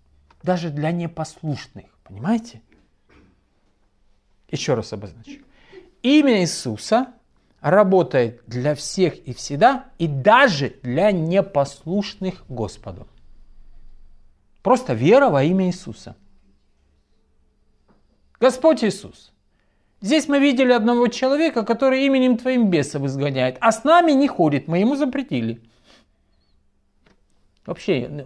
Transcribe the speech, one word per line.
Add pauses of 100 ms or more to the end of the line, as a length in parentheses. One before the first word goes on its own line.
(440)
Даже
для
непослушных, (180)
понимаете? (1900)
Ещё
раз
обозначу. (640)
Имя
Иисуса (520)
работает
для
всех (100)
и
всегда, (120)
и
даже
для
непослушных
Господу. (1600)
Просто
вера
во
имя
Иисуса. (2250)
Господь
Иисус, (680)
здесь
мы
видели
одного
человека,
который
именем
Твоим
бесов
изгоняет,
а
с
нами
не
ходит,
мы
ему
запретили. (2000)
Вообще,